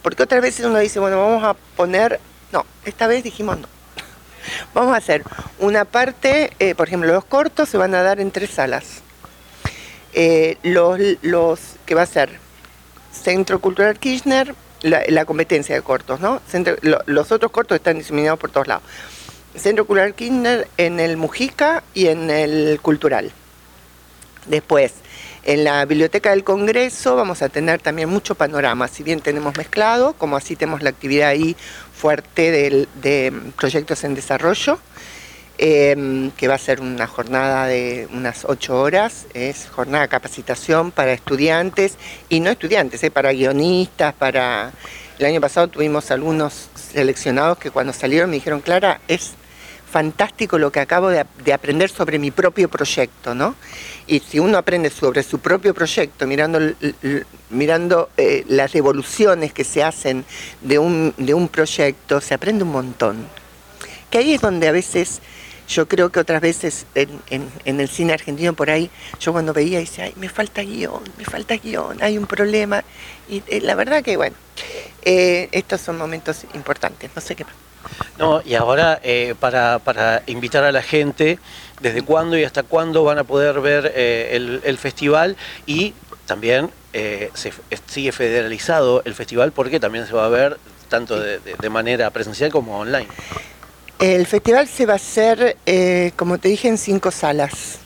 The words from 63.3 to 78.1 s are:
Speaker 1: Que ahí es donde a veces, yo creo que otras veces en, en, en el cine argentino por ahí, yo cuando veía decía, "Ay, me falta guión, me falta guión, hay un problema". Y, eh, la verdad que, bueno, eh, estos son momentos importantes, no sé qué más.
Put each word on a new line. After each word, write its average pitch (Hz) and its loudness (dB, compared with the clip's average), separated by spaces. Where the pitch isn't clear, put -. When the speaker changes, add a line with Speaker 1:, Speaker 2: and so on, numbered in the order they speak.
Speaker 1:
Que 233 2
ahí 285 4
es 269 0
donde 180 2
a 156 4
veces, 180 -2
yo 160 0
creo 180 4
que 180 2
otras 160 2
veces 165 -2
en, 139 2
en, 135 -6
en 139 -2
el 139 -2
cine 165 0
argentino 160 -4
por 151 -2
ahí, 160 0
yo 160 -2
cuando 160 0
veía 156 0
decía, 170 -8
"Ay, 190 -10
me 190 -10
falta 208 -6
guión, 214 -8
me 220 -16
falta - -6
guión, - -6
hay 208 0
un 208 -4
problema". 202 0
Y, 202 -8
eh, - -4
la 175 0
verdad 254 0
que, 202 -2
bueno, 147 -2
eh, 180 2
estos 190 -4
son 170 -8
momentos 160 -8
importantes, - -6
no 165 -10
sé - -10
qué 151 -12
más. - -20